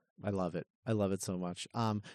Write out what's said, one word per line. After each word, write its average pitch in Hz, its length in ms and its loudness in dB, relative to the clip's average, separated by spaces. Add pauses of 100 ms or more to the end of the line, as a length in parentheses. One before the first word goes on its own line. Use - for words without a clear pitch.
(240)
I 104 80 0
love 92 240 2
it. 82 100 -2 (180)
I 113 100 0
love 101 180 4
it 98 100 0
so 92 160 -4
much. 87 380 -4
Um, 110 260 2 (140)